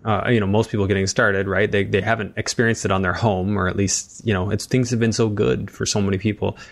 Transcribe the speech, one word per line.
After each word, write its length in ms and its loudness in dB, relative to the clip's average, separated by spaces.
uh, 260 0
you 80 4
know, 80 0
most 240 2
people 160 0
getting 220 0
started, 400 0
right? 200 2
They, 140 0
they 180 0
haven't 360 -2
experienced 480 -2
it 80 0
on 100 0
their 100 0
home, 460 0
or 80 2
at 80 -2
least, 500 -2
you 80 0
know, 160 0
it's, 160 -2
things 260 0
have 100 0
been 120 2
so 160 0
good 440 0
for 120 -6
so 160 -2
many 160 0
people. 400 -2